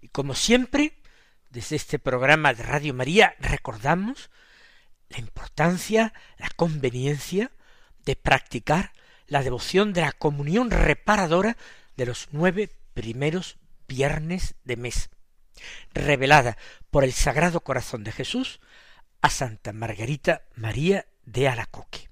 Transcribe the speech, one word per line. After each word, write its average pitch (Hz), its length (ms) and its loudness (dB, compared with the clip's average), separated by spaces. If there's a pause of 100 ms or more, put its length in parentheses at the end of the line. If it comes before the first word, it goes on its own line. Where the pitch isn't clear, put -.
Y - 80 -20
como 139 260 -6
siempre, 254 600 2 (540)
desde 120 260 -8
este - 220 -4
programa 135 560 4
de 110 80 -12
Radio 143 320 -4
María 151 440 4
recordamos 143 920 -2 (800)
la - 100 -12
importancia, 190 920 0 (260)
la - 120 -10
conveniencia 147 1000 -2 (520)
de 135 120 0
practicar 135 760 0 (340)
la 143 160 0
devoción 175 500 0
de 170 80 0
la 147 120 0
comunión 156 580 0
reparadora 202 840 4 (400)
de 127 100 -2
los 120 260 -8
nueve 180 380 0 (240)
primeros 135 640 -4 (280)
viernes 151 680 -2 (100)
de 123 120 -4
mes, 120 340 -2 (840)
revelada 135 640 6 (340)
por 143 140 4
el 131 80 0
Sagrado 160 480 2
Corazón 123 420 -6
de 107 100 -10
Jesús - 480 -6 (600)
a 147 100 4
Santa 110 420 -8
Margarita 113 680 -4 (140)
María 131 500 -2 (180)
de 123 240 0
Alacoque. - 640 -8